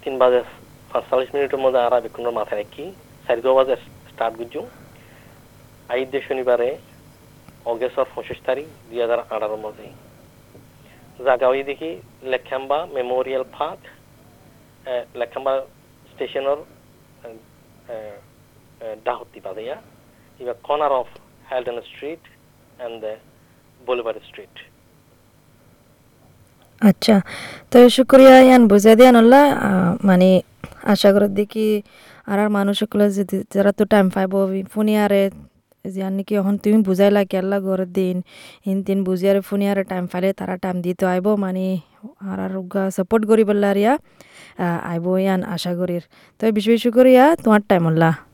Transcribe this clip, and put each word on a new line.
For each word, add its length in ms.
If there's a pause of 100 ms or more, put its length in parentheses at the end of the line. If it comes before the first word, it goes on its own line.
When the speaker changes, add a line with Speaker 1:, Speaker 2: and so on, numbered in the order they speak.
Speaker 1:
তিন 140
বাজে 240 (500)
পাঁচচল্লিশ 440
মিনিটের 240
মধ্যে 200
আর 140
আবেগ 180
কোনো 200
মাথায় 320
রাখি, 280 (360)
চারি 140
বাজে 340
স্টার্ট 600
করছুম। 280 (1200)
আইন 200
দে 180
শনিবারে 500 (880)
অগস্টর 400 (100)
পঁচিশ 300
তারিখ, 200 (240)
দুই 120
হাজার 180
আঠারোর 380
মধ্যে। 300 (1400)
জায়গা 240
ওই 160
দেখি 380 (220)
লেখাম্বা 680
মেমোরিয়াল 500 (160)
পার্ক, 200 (1080)
এ, 160 (120)
লেখাম্বা 460 (520)
স্টেশনের, 440
এ, 760 (600)
এ, 240 (640)
এ, 140 (100)
ডাহত্তি 340
বাদে 240
ইয়া, 180 (580)
এবার 160 (120)
corner 240 (100)
of 60 (420)
Halton 320
Street 420 (600)
and 200
the 100 (720)
Boulevard 320 (100)
Street। 260 (2250)
Speaker 2:
আচ্ছা, 400 (500)
তো 180
শুক্রিয়া 520
ইয়ান 260
বুঝাই 280
দিয়ান 200
আল্লাহ, 280 (100)
আ, 500
মানে 380 (420)
আশা 300
করি 140
দেখি 540 (440)
আর 140
আর 100
মানুষ 300
সকলে 320
যদি 320 (100)
যারা 180
তো 140
টাইম 240
পাইব, 240 (400)
ফোনে 300
আরে 260 (560)
যে 180
আর 80
নাকি 240
এখন 220
তুমি 260
বুঝাইলা 420
কি 120
আল্লাহ 220
ঘরের 340
দিন, 280 (440)
ইন 180
তিন 200
বুঝি 260
আরে 120
ফোনে 300
আরে 120
টাইম 240
পাইলে 260
তারা 240
টাইম 240
দিতে 240
আইব, 300
মানে 440 (400)
আর 200
আর 180
উগা 340
সাপোর্ট 360
করি 160
বললা 300
রিয়া, 200
আ, 920
আইব 340
ইয়ান 260
আশা 320
করির। 280 (360)
তো 120
বেশি 200
বেশি 200
করিয়া 520
তোমার 260
টাইম 180
আল্লাহ। 260 (200)